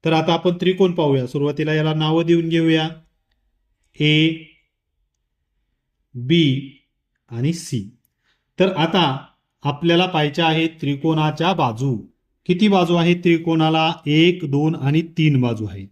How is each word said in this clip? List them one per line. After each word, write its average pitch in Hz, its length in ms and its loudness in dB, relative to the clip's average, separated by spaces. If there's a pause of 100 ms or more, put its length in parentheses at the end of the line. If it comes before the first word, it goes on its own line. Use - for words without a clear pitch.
तर 160 80 0
आता 160 200 2
आपण 170 180 0 (100)
त्रिकोण 185 320 2
पाहूया. 139 340 0
सुरुवातीला 147 480 -4
याला 156 200 0
नावं 156 320 0
देऊन 165 220 2
घेऊया, 165 400 2 (1120)
ए, 156 440 2 (1700)
बी 139 580 0 (560)
आणि 123 240 -4
सी. 113 440 -8 (640)
तर 190 120 2
आता 156 540 -2 (360)
आपल्याला 170 440 0
पाहायच्या 160 400 -2
आहेत 160 240 0 (100)
त्रिकोणाच्या 156 720 -2
बाजू. 127 540 -2 (400)
किती 180 220 2
बाजू 180 260 2
आहेत 175 220 2
त्रिकोणाला? 160 760 2 (120)
एक, 165 380 2
दोन 147 300 0
आणि 147 280 0
तीन 156 380 2
बाजू 113 260 -2
आहेत. 98 260 -14